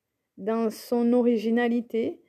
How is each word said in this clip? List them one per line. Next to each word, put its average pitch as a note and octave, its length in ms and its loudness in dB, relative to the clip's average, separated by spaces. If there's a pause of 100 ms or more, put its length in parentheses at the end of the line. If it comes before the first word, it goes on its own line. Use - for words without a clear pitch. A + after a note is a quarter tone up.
(380)
dans A3 320 -2
son A#3+ 420 -2
originalité, A#3+ 1160 0